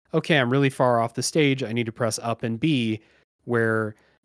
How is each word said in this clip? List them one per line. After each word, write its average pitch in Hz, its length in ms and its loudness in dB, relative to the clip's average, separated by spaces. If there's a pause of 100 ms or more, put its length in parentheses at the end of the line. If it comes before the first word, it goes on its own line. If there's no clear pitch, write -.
(140)
"Okay, 160 260 2
I'm 123 100 2
really 135 200 2
far 127 320 2
off 113 140 -4
the 123 80 -4
stage. 139 400 0
I 110 100 -6
need 120 120 -2
to 113 60 -4
press 110 280 -4
up 113 240 -4
and 113 160 -4
B," 117 420 0 (440)
where 113 500 0 (300)